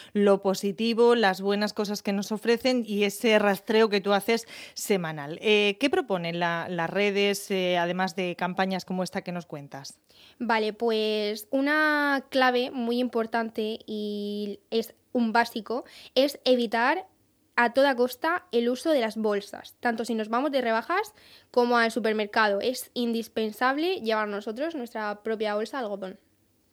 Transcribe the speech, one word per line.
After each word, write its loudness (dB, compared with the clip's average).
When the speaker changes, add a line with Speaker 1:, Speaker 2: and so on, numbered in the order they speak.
Speaker 1:
lo 4
positivo, 2
las 2
buenas 0
cosas -4
que -2
nos -2
ofrecen 0
y 0
ese 4
rastreo 4
que 0
tú 0
haces 0
semanal. -4
Eh, 4
¿qué 2
proponen -2
la, 0
las -2
redes, 2
eh, 2
además 0
de -2
campañas -2
como -4
esta -6
que -10
nos -8
cuentas? -14
Speaker 2:
Vale, 0
pues, -2
una 2
clave 2
muy -2
importante -4
y -6
es -4
un 0
básico, -2
es 2
evitar 2
a 4
toda 4
costa -2
el 2
uso -2
de 4
las -2
bolsas, -4
tanto -2
si -2
nos -2
vamos 0
de 0
rebajas -2
como 4
al 4
supermercado. 0
Es -4
indispensable -2
llevar -2
nosotros -6
nuestra -6
propia -2
bolsa -6
de -4
algodón. -8